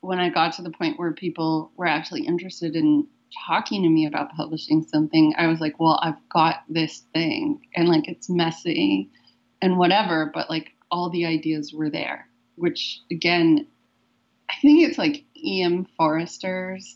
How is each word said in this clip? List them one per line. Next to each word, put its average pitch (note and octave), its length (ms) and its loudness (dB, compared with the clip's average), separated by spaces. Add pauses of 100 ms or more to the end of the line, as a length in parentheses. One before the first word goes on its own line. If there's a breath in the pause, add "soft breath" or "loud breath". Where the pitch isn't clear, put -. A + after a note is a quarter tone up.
when F#3 180 -4
I F3+ 100 0
got E3 240 0
to F3+ 100 -12
the F3 80 -10
point D#3+ 260 -4
where E3+ 160 -4
people D#3+ 600 -4
were F3+ 120 -4
actually D#3 380 -4
interested E3+ 500 -6
in D3+ 320 4 (400)
talking G3+ 360 -2
to E3 60 4
me D#3+ 180 4
about D3 280 -6
publishing D#3 480 -2
something, D#3 540 4
I E3+ 100 2
was D#3+ 120 0
like, D#3 200 -4
"Well, D#3+ 220 4
I've - 280 -6
got D#3+ 400 2
this D#3+ 340 -4 (100)
thing, - 480 -2 (140)
and, E3+ 120 2
like, D#3+ 200 4
it's - 220 -14
messy E3 840 0 (480 soft breath)
and F3+ 200 2
whatever, F3 520 2
but, E3 200 -6
like, D#3+ 220 -8 (180)
all F3 180 -4
the E3+ 160 -2
ideas D#3 480 -4
were D#3 160 -4
there," - 400 -8 (260)
which, - 460 -4 (100)
again, E3 540 2 (840)
I - 120 -4
think D4+ 260 8
it's, - 100 -4
like, D3+ 280 -2 (100)
E F#3+ 260 -4
M F3+ 240 0 (120)
Forrester F#3 840 -2 (160)